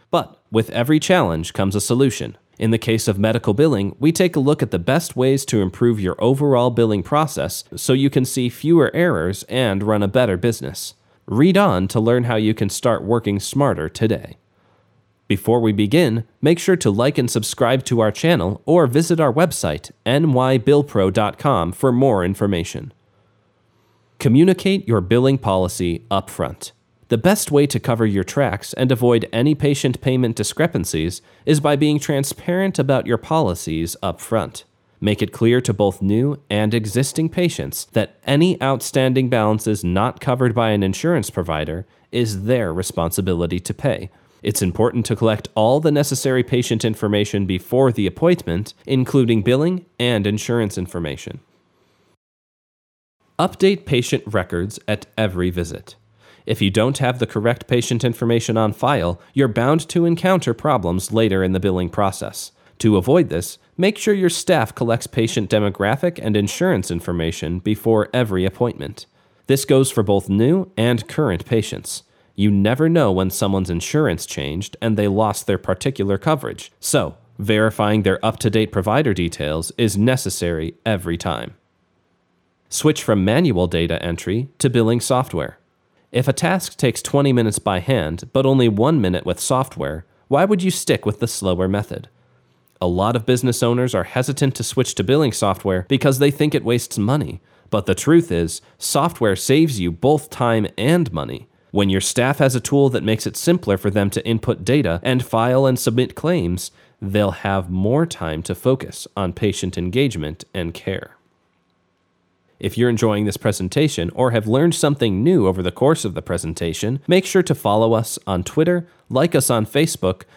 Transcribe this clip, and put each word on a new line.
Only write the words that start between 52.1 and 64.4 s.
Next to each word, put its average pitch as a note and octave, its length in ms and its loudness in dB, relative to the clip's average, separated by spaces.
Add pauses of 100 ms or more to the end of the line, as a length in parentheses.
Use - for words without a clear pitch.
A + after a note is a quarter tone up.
Update F#3 480 0
patient B2+ 400 0
records F#2+ 600 -4
at G#2+ 180 -4 (100)
every F#2 360 0
visit. E2+ 440 -8 (520)
If A2 120 -2
you G2 120 2
don't A2+ 260 2
have B2+ 220 0
the A#2 80 -2
correct A2+ 400 -2
patient B2 360 0
information A#2 540 0
on G#2+ 160 2
file, F#2 480 -2 (140)
you're C3+ 120 2
bound C3 420 0
to E3+ 160 0
encounter E3+ 500 0
problems F#2+ 560 -2
later G#2 320 2
in F#2 80 2
the F#2 80 0
billing F#2 300 0
process. - 640 -4 (280)
To G#2+ 180 4
avoid C3 320 2
this, - 300 -6 (180)
make G3 220 0
sure G#3 160 2
your F3+ 160 2
staff D3+ 420 0